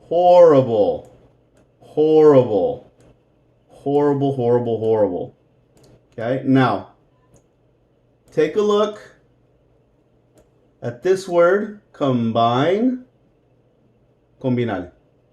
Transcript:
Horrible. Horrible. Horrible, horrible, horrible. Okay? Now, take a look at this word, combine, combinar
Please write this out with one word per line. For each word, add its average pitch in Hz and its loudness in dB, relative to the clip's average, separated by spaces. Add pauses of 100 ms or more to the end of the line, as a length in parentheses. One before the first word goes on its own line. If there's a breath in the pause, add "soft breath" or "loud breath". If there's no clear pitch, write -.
Horrible. 139 2 (640)
Horrible. 139 2 (760)
Horrible, 143 -2
horrible, 120 -2
horrible. 104 -4 (760)
Okay? 120 -8
Now, 123 -2 (1400)
take 156 -2
a 214 -2
look 208 -4 (1600)
at - -14
this 190 -4
word, 180 0 (120)
combine, 131 -2 (1400)
combinar 117 -6 (400)